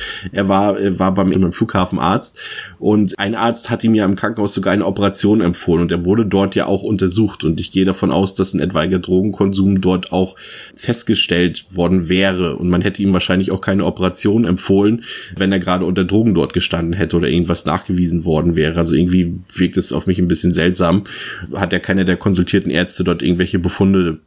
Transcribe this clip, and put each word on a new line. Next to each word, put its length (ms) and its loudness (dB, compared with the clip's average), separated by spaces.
er 160 -2
war, 320 2
er 200 0
war 160 2
beim, 160 2
beim 200 2
Flughafenarzt 840 -2
und 400 2
ein 160 -4
Arzt 380 -2
hat 120 -4
ihm 120 4
ja 100 2
im 80 2
Krankenhaus 400 -2
sogar 180 -2
eine 140 0
Operation 560 2
empfohlen 400 0
und 100 0
er 140 -2
wurde 220 2
dort 260 0
ja 140 0
auch 160 0
untersucht 600 0
und 160 0
ich 120 -8
gehe 120 2
davon 280 0
aus, 240 0
dass 180 -2
ein 60 0
etwaiger 400 0
Drogenkonsum 800 2
dort 300 0
auch 240 0
festgestellt 960 0
worden 360 0
wäre 480 0
und 140 -2
man 140 2
hätte 180 -2
ihm 100 2
wahrscheinlich 400 0
auch 100 -4
keine 240 0
Operation 600 0
empfohlen, 580 2
wenn 160 0
er 60 0
gerade 260 -2
unter 220 0
Drogen 300 2
dort 180 0
gestanden 400 -2
hätte 240 -2
oder 100 2
irgendwas 380 0
nachgewiesen 580 0
worden 320 2
wäre. 220 0
Also 160 0
irgendwie 400 2
wirkt 220 0
es 140 -2
auf 140 -4
mich 140 0
ein 80 2
bisschen 260 0
seltsam. 520 2
Hat 180 -2
ja 60 0
keiner 240 0
der 140 2
konsultierten 520 0
Ärzte 340 -2
dort 200 -2
irgendwelche 340 0
Befunde, 680 2